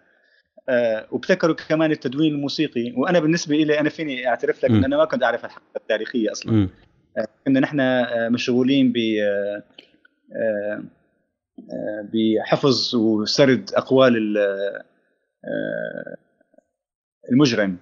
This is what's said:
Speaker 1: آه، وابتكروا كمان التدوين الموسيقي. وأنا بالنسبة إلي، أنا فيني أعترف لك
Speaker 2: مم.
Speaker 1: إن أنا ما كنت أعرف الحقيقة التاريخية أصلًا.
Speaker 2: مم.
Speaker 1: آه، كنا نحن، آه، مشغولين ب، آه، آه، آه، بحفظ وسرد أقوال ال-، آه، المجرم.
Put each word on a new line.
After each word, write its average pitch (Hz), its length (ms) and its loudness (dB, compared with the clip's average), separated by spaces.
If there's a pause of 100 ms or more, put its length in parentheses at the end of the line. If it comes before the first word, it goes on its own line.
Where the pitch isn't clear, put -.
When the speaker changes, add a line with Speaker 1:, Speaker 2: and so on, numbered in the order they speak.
(680)
Speaker 1:
آه، 120 420 0
وابتكروا 160 440 0
كمان 156 360 0
التدوين 147 440 0
الموسيقي. 139 640 -2
وأنا 170 240 2
بالنسبة 156 360 0
إلي، 151 240 2
أنا 151 80 0
فيني 135 400 -6
أعترف 135 360 -2
لك 131 60 2
Speaker 2:
مم. 113 60 6
Speaker 1:
إن 98 80 4
أنا 143 120 0
ما 156 80 4
كنت 143 180 -2
أعرف 117 220 -2
الحقيقة - 320 -18
التاريخية 107 560 -2
أصلًا. - 200 -6
Speaker 2:
مم. 101 160 4 (500)
Speaker 1:
آه، 110 80 -4 (200)
كنا 135 140 4
نحن، 147 200 -2
آه، 120 480 0
مشغولين 127 640 2
ب، 113 40 -4
آه، 104 640 -2 (760)
آه، 104 460 -4 (760)
آه، 107 540 -10
بحفظ 113 840 0
وسرد 110 800 2
أقوال 131 420 4
ال-، 101 680 -2 (600)
آه، 53 720 -8 (1160)
المجرم. 113 500 4